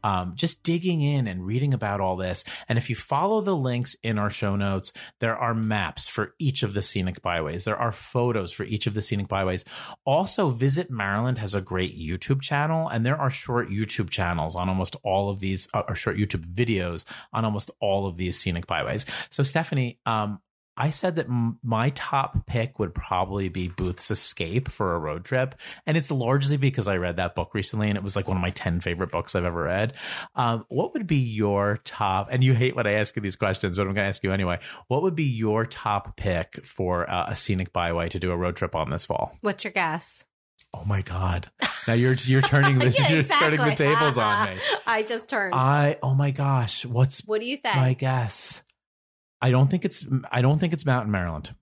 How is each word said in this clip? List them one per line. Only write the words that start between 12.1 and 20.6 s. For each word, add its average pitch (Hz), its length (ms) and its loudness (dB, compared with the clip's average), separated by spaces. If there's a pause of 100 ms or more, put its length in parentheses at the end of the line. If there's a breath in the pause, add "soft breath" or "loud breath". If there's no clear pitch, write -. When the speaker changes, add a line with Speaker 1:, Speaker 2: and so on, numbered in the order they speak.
Speaker 1:
channel, 160 480 0
and 113 160 0
there 135 140 2
are 131 100 2
short 120 400 -2
YouTube 101 400 -2
channels 87 460 0
on 90 120 -2
almost 92 360 0
all 101 260 0
of 98 100 -4
these, 95 340 -2
uh, 104 140 0
or 82 80 -2
short - 220 -2
YouTube 98 360 -2
videos 92 520 0 (260 loud breath)
on 113 140 0
almost 104 240 -2 (100)
all 98 280 2
of 87 100 -6
these 90 220 -2
scenic 85 260 -2
byways. 76 400 -2 (240 loud breath)
So, - 140 0
Stephanie, 135 640 -2
um, 107 320 -2 (360)